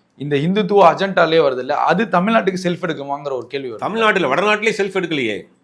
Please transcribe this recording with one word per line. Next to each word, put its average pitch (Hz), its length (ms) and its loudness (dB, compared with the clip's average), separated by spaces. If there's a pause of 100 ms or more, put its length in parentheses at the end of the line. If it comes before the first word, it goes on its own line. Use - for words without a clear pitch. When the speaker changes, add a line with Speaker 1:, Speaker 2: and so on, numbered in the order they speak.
(180)
Speaker 1:
இந்த 143 180 -4
இந்துத்துவ 190 500 2
அஜெண்டாலே 165 560 4
வருது 131 180 0
இல்ல, 135 160 -4
அது 151 280 2
தமிழ்நாட்டுக்கு 190 600 0
செல்ஃப் 175 240 -4
எடுக்குமாங்கிற 139 440 -8
ஒரு 120 160 -6
கேள்வி 135 240 -8
வருது. 107 160 -8
Speaker 2:
தமிழ்நாட்டுல, 202 400 0
வடநாட்டிலே 202 500 0
செல்ஃப் 196 220 -2
எடுக்கலையே. 139 380 -4 (260)